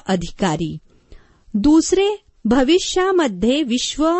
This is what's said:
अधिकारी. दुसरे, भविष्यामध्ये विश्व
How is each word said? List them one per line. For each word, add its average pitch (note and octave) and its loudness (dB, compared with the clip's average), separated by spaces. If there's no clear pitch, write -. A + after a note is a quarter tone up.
अधिकारी. E3 -4
दुसरे, D#4 2
भविष्यामध्ये C#4+ 0
विश्व B3+ -2